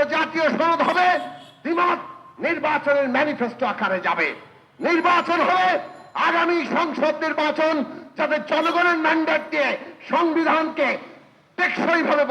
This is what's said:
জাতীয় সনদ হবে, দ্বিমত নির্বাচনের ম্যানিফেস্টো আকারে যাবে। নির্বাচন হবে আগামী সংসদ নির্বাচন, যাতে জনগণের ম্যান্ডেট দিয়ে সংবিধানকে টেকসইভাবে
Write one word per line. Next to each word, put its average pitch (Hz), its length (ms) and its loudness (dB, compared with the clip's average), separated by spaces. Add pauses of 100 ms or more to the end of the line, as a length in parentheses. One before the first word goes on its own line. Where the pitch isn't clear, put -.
(160)
জাতীয় 320 320 0 (100)
সনদ 330 320 2
হবে, 359 180 2 (560)
দ্বিমত 349 360 0 (460)
নির্বাচনের 285 720 0
ম্যানিফেস্টো 254 580 -2
আকারে 190 340 -2
যাবে। 165 200 0 (600)
নির্বাচন 339 520 2 (100)
হবে 370 200 4 (580)
আগামী 339 300 2 (180)
সংসদ 302 380 0 (120)
নির্বাচন, 311 500 0 (420)
যাতে 302 200 0 (140)
জনগণের 339 540 2
ম্যান্ডেট 311 460 2
দিয়ে 285 180 0 (420)
সংবিধানকে 311 760 0 (680)
টেকসইভাবে 330 720 2